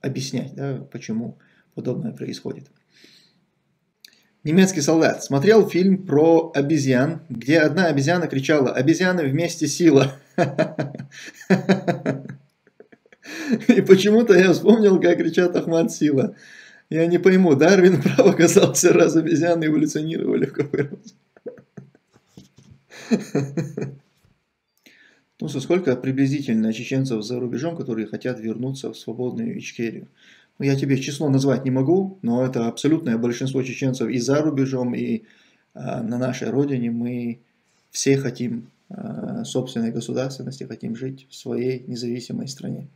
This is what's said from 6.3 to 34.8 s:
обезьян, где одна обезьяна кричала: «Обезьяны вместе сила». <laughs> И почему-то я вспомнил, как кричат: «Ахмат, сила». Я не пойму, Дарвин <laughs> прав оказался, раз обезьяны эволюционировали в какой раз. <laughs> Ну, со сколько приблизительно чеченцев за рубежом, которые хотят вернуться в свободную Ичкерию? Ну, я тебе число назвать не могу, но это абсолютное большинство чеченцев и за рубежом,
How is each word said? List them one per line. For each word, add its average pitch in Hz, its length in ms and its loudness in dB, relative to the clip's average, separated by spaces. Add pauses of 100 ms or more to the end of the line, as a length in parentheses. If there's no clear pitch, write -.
обезьян, 139 720 2
где 156 300 2
одна 160 280 4
обезьяна 156 420 0
кричала: 135 440 0
«Обезьяны 165 520 2
вместе 156 420 -2
сила». 139 460 4 (240)
<laughs> - 0 - (3250)
И 220 140 4
почему-то 202 540 6
я 180 180 6
вспомнил, 202 480 4
как 170 160 4
кричат: 175 400 0
«Ахмат, 165 340 0
сила». 135 460 0 (520)
Я 160 180 0
не 175 120 2
пойму, 185 380 6
Дарвин 180 460 6
<laughs> - 0 -
прав - 180 0
оказался, 175 720 4
раз 160 240 4
обезьяны 165 480 2
эволюционировали 151 840 -2
в - 60 -12
какой 143 380 -4
раз. - 240 -20 (2000)
<laughs> - 840 -4 (1400)
Ну, 156 100 -8
со 139 120 -6
сколько 170 360 0
приблизительно 131 760 -2
чеченцев 127 500 -4
за 123 160 -8
рубежом, 127 380 -6
которые 110 300 -6
хотят 117 340 -8
вернуться 113 500 -6
в 110 60 -16
свободную 117 600 -8
Ичкерию? - 500 -10 (500)
Ну, 139 60 -8
я 139 120 2
тебе 135 220 0
число 151 300 -6
назвать 135 360 2
не 131 60 -2
могу, 165 520 0
но 120 220 0
это 120 220 -2
абсолютное 131 520 -2
большинство 123 440 -2
чеченцев 123 460 -4
и 127 100 -2
за 135 220 0
рубежом, 127 540 -2